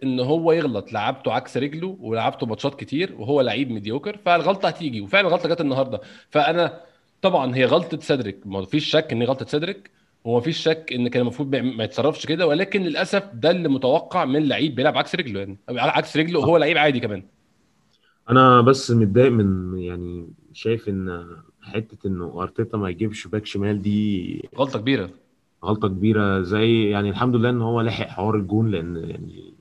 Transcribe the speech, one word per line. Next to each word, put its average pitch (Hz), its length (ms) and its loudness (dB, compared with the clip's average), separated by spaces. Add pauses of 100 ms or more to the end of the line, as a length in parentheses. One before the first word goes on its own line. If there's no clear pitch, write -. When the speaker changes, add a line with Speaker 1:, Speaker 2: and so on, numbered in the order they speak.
Speaker 1:
إن 127 180 -2
هو 160 320 2
يغلط. 135 400 -2
لعبته 113 400 -2
عكس 135 240 -4
رجله 160 440 -6
ولعبته 113 460 -2
ماتشات 113 340 -6
كتير 160 380 -6
وهو 135 220 0
لعيب 120 300 0
ميديوكر، 117 460 -6
فالغلطة 180 520 2
هتيجي، 147 320 -6
وفعلًا 185 280 0
الغلطة 170 200 0
جت 165 120 -2
النهاردة. 131 400 -2 (300)
فأنا 160 500 2 (420)
طبعًا 139 340 2
هي 131 80 4
غلطة 156 360 2
سيدريك، 123 440 -2
ما 98 200 -6
فيش 147 200 -2
شك 156 280 0
إن 117 80 -2
هي 120 60 0
غلطة 131 200 -2
سيدريك، 165 440 -6 (340)
وما 120 160 2
فيش 160 180 -2
شك 160 340 -2
إن 123 160 0
كان 123 140 0
المفروض 135 280 -4
ما 135 80 0
يعم-، 120 180 -4
ما 113 80 -4
يتصرفش 131 420 -2
كده، 170 200 0
ولكن 190 360 0
للأسف 180 400 -2 (120)
ده 120 160 2
اللي 175 180 2
متوقع 139 560 2
من 143 240 0
لعيب 123 260 0
بيلعب 127 240 2
عكس 156 160 -2
رجله، 127 260 -4
يعني 98 160 -10 (120)
أو 123 100 -6
عكس 151 380 0
رجله 165 240 2
وهو 151 160 6
لعيب 156 220 4
عادي 147 220 4
كمان. 104 220 -6 (1080)
Speaker 2:
أنا 127 300 10
بس 131 300 4
متضايق 117 420 6
من، 92 460 0
يعني 87 500 -10 (260)
شايف 113 340 -4
إن 92 380 -6 (360)
حتة 107 460 -8
إنه 87 340 -6
أرتيتا 110 340 -4
ما 98 140 -2
يجيبش 107 360 -6
باك 104 200 -6
شمال 101 360 -2
دي 101 640 -2 (100)
Speaker 1:
غلطة 131 200 -2
كبيرة. 104 320 -2 (540)
Speaker 2:
غلطة 107 240 0
كبيرة. 98 520 2
زي 107 500 2
يعني 101 200 0
الحمد 123 260 0
لله 117 140 2
إن 120 120 -2
هو 117 180 0
لحق 110 280 -2
حوار 107 280 -2
الجون، 107 340 0
لأن 85 260 -4
يعني 82 640 -12